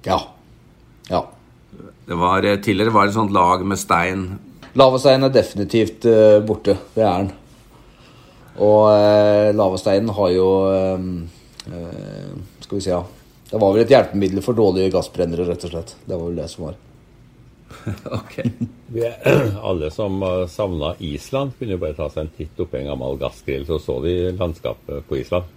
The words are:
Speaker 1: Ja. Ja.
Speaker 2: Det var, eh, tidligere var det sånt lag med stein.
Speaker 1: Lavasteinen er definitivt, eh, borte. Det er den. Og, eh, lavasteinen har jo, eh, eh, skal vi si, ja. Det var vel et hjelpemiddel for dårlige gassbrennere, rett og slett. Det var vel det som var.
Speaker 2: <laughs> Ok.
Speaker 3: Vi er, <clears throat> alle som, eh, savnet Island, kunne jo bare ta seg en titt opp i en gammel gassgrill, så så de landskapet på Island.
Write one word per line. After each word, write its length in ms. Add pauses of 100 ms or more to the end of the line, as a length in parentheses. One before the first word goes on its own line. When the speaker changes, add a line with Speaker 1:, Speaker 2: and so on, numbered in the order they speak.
Speaker 1:
Ja. 160 (880)
Ja. 140 (840)
Speaker 2:
Det 140
var, 240
eh, 140
tidligere 340
var 160
det 80
sånt 160
lag 320
med 160
stein. 580 (380)
Speaker 1:
Lavasteinen 540
er 120
definitivt, 640
eh, 420
borte. 300 (180)
Det 80
er 220
den. 80 (1300)
Og, 320
eh, 640
lavasteinen 600
har 180
jo, 180 (240)
eh, 260 (720)
eh, 640 (240)
skal 180
vi 40
si, 80
ja. 140 (460)
Det 120
var 100
vel 120
et 120
hjelpemiddel 480
for 100
dårlige 380
gassbrennere, 560
rett 160
og 80
slett. 240 (100)
Det 140
var 80
vel 80
det 140
som 160
var. 100 (1000)
Speaker 2:
<laughs> 460
Ok. 200 (480)
Speaker 3:
Vi 140
er, 160 (240)
<clears throat> 280
alle 220
som, 300
eh, 260
savnet 540
Island, 560
kunne 180
jo 60
bare 160
ta 120
seg 160
en 80
titt 260
opp 140
i 80
en 100
gammel 260
gassgrill, 480
så 140
så 220
de 140 (160)
landskapet 720
på 140
Island. 260 (120)